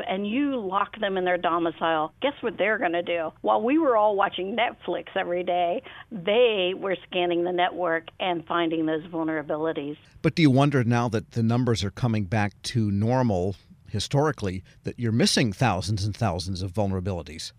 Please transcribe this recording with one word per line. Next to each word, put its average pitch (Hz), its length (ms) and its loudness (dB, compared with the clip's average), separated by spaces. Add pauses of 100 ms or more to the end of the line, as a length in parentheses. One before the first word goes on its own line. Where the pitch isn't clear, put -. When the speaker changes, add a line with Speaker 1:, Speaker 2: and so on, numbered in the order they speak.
Speaker 1:
and 196 200 -2
you 269 320 -2
lock 196 400 -4
them 202 160 -2
in 185 100 0
their 180 120 2
domicile, 165 760 0 (120)
guess 277 180 0
what 226 160 -4
they're 214 220 0
gonna 175 240 0
do? 170 280 -4 (100)
While 214 200 2
we 254 160 2
were 285 180 4
all 214 200 4
watching 196 420 -2
Netflix 214 580 -4
every 180 280 -2
day, 180 400 0 (280)
they 202 640 2
were 190 220 -2 (100)
scanning 175 360 0
the 175 80 0
network 170 560 0 (120)
and 175 280 -2
finding 165 400 0
those 156 160 -2
vulnerabilities. 156 960 -4 (260)
Speaker 2:
But 160 100 0
do - 80 0
you 151 80 8
wonder 139 340 4
now 120 260 2
that 104 240 -4
the 117 100 0
numbers 117 400 2
are 98 80 -2
coming 110 320 0
back 101 400 -2
to 110 260 0
normal 101 680 2 (340)
historically, 104 720 0 (200)
that - 160 -8
you're 117 120 0
missing 127 420 2
thousands 98 500 0
and 104 140 -4
thousands 92 460 -2
of 98 80 -6
vulnerabilities? 90 880 -4